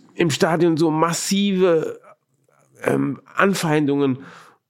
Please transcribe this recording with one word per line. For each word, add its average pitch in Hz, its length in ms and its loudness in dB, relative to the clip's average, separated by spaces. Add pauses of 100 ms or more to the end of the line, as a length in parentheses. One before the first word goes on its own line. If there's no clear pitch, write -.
(140)
im 170 160 0
Stadion 165 480 0
so 160 120 2
massive, 170 1120 0 (840)
ähm, 139 380 -2 (140)
Anfeindungen. 151 880 0 (460)